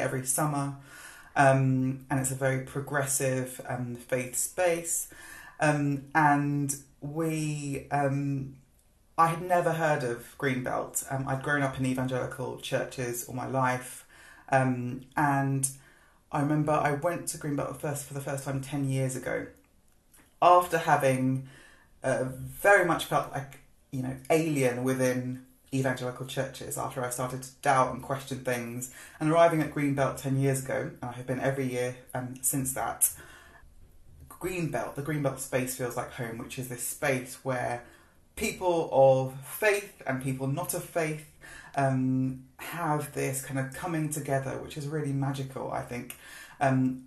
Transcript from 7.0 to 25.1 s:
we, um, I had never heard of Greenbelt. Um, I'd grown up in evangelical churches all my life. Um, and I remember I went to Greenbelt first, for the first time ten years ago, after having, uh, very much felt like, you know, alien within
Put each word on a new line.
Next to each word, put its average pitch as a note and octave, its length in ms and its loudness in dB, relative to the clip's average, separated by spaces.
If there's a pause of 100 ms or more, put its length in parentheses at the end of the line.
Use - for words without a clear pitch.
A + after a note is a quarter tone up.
we, D3 920 -4
um, C#3 640 0 (600)
I E3 120 6
had E3 140 -2 (140)
never E3 160 4 (120)
heard D3 180 4 (100)
of A#2 60 -4 (240)
Greenbelt. B2+ 680 -2
Um, C3+ 160 -2
I'd C3 160 -2
grown D3 200 2
up C3+ 160 0
in C3 80 2
evangelical B2+ 720 -2 (120)
churches A#2+ 560 -4
all - 80 -10
my B2 120 -4
life. B2+ 580 -2 (460)
Um, B2+ 560 0 (100)
and C#3 500 2 (640)
I D3+ 100 0
remember D3+ 320 2
I D3 200 2
went E3 360 -2
to - 100 -8
Greenbelt C#3 420 -4
first, C#3+ 240 -6
for - 100 -14
the C#3 60 -6
first C3+ 240 -6
time C3+ 160 -4
ten C#3 360 -2
years C3 200 0
ago, - 300 -4 (960)
after F3 340 8
having, C3 720 2 (560)
uh, C3 200 0 (440)
very G3 160 8
much E3 220 0
felt C#3 260 0
like, - 280 -8 (300)
you C3 120 -4
know, B2+ 140 -6 (120)
alien C#3 560 4
within B2+ 640 0 (280)